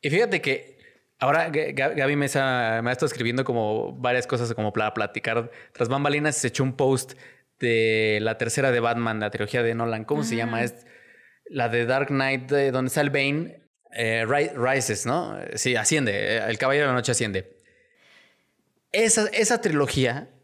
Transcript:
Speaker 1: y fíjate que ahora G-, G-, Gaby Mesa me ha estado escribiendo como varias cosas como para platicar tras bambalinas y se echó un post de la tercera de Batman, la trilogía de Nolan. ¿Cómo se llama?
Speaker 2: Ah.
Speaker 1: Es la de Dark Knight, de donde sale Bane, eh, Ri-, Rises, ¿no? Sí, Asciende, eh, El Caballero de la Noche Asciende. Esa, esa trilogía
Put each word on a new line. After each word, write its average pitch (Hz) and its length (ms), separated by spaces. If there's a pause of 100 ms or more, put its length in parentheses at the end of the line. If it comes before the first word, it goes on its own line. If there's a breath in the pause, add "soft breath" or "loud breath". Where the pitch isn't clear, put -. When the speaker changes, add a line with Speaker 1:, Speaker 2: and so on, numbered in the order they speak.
Speaker 1:
y 147 80
fíjate 190 320
que - 360 (420 soft breath)
ahora 156 340
G-, 151 200
G-, 139 220
Gaby 143 220
Mesa 127 680
me 120 60
ha - 40
estado 143 140
escribiendo 123 380
como 113 480
varias 123 340
cosas 117 280
como 104 180
para 107 200
platicar 113 580 (200 loud breath)
tras 120 160
bambalinas 143 500
y - 40
se 131 80
echó 135 140
un 131 120
post 131 380 (460 loud breath)
de 110 640
la 110 160
tercera 127 360
de 120 80
Batman, 117 400
la 104 80
trilogía 104 340
de 117 120
Nolan. 113 280
¿Cómo 107 220
se 113 100
llama? 117 240
Speaker 2:
Ah. 120 60
Speaker 1:
Es - 200 (680 loud breath)
la 127 160
de 117 200
Dark 135 220
Knight, 135 400
de 139 220
donde 127 200
sale 147 180
Bane, 143 500 (320)
eh, 113 360
Ri-, 143 280
Rises, 127 520
¿no? 156 280 (200)
Sí, 123 200
Asciende, 120 360 (260)
eh, 110 100
El 110 120
Caballero 139 260
de 135 60
la 123 40
Noche 123 160
Asciende. 101 460 (1300 soft breath)
Esa, 214 360
esa 226 340
trilogía 139 680 (140)